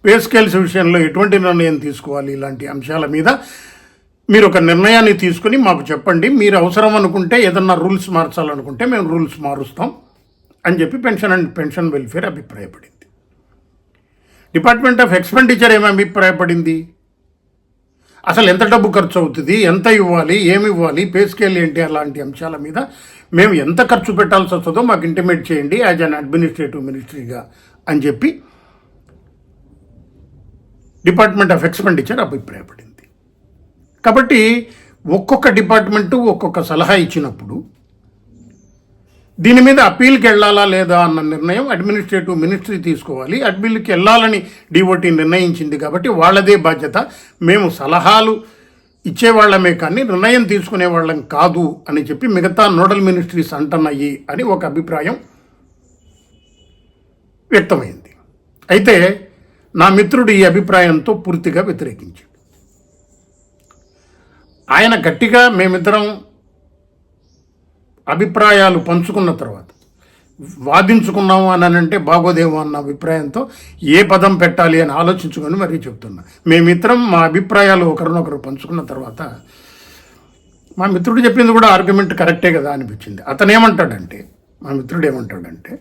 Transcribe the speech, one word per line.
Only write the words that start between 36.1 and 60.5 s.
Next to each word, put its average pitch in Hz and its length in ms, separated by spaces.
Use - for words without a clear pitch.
ఒక్కొక్క 202 560
సలహా 165 240
ఇచ్చినప్పుడు 123 500
దీని 240 280
మీద 277 120
అప్పీల్కి 247 380
వెళ్ళాలా 208 360
లేదా 180 320
అన్న 160 160
నిర్ణయం 175 400
అడ్మినిస్ట్రేటివ్ 185 720
మినిస్ట్రీ 190 340
తీసుకోవాలి. 143 500
అప్పీల్కి 214 420
వెళ్ళాలని 214 480
డీఓటీ 180 360
నిర్ణయించింది 165 640
కాబట్టి 175 260
వాళ్ళదే 196 340
బాధ్యత. 160 300
మేము 196 200
సలహాలు 185 540
ఇచ్చేవాళ్ళమే 196 680
కానీ 180 180
నిర్ణయం 226 320
తీసుకునేవాళ్ళం 170 680
కాదు 170 300
అని 147 200
చెప్పి 147 160
మిగతా 185 260
నోడల్ 196 300
మినిస్ట్రీస్ 170 500
అంటున్నాయి 147 520
అని 185 120
ఒక 185 280
అభిప్రాయం 160 440
వ్యక్తమైంది. - 600
అయితే 202 220
నా 170 120
మిత్రుడు 214 320
ఈ 190 120
అభిప్రాయంతో 180 680